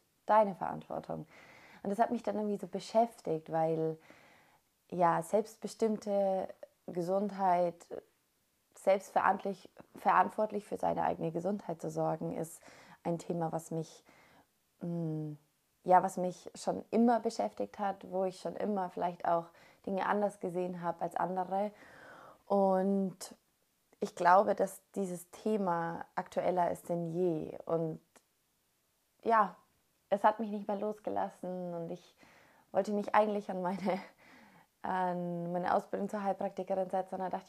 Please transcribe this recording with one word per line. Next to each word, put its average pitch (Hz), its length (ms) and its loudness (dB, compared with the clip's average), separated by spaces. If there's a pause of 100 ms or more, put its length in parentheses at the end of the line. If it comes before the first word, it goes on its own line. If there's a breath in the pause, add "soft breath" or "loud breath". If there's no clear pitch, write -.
(260)
deine 208 300 6
Verantwortung.“ - 720 -6 (560 loud breath)
Und 202 80 -2
das 202 80 -2
hat 233 120 2
mich 233 120 -4
dann 202 120 -2
irgendwie 208 220 -2
so 185 100 -10
beschäftigt, 185 840 0
weil 160 460 0 (920 loud breath)
ja, 170 320 2
selbstbestimmte 202 1300 0 (400)
Gesundheit, 180 880 0 (1000)
selbstverantwortlich, 196 920 2 (280)
verantwortlich 202 680 2
für 190 120 -6
seine 170 260 0
eigene 165 280 0
Gesundheit 175 500 -4
zu 165 80 -6
sorgen, 160 440 -2
ist - 280 -8 (420 loud breath)
ein 170 160 -2
Thema, 165 320 -4
was 165 200 -6
mich, 160 320 -8 (800 soft breath)
mm, 160 520 -4 (500)
ja, 180 200 8
was 190 140 -2
mich 180 380 -4
schon - 360 -4
immer 233 280 6
beschäftigt 214 600 -4
hat, 190 300 -6
wo 185 140 -2
ich 185 160 -4
schon 175 160 -8
immer 196 340 -2
vielleicht - 380 -4
auch 170 180 2 (400 loud breath)
Dinge 196 220 -2
anders 202 320 0
gesehen 180 420 -4
habe 170 200 -4
als 170 140 -4
andere. 185 560 -2 (760 loud breath)
Und 196 720 4 (840)
ich - 160 -6
glaube, 196 400 6
dass - 260 -2 (140)
dieses 180 360 -4
Thema 170 720 -2 (100)
aktueller 180 560 0
ist - 180 -8
denn 170 240 -2
je. 170 520 0
Und 160 340 -2 (1200)
ja, 214 320 4 (540)
es 202 140 0
hat 214 160 6
mich 220 100 -4
nicht 202 180 -6
mehr 202 100 -2
losgelassen 190 960 -6
und 170 180 -6
ich - 240 -16 (560 soft breath)
wollte 208 200 2
mich 202 220 -2
eigentlich 214 360 4
an 185 120 -4
meine, 196 380 0 (840 loud breath)
an 175 680 -2
meine 180 220 0
Ausbildung 196 360 -2
zur 208 140 -4
Heilpraktikerin 190 680 -2
setzen. 190 260 -4
Und 180 60 -4
da 185 80 -4
dachte 190 200 -6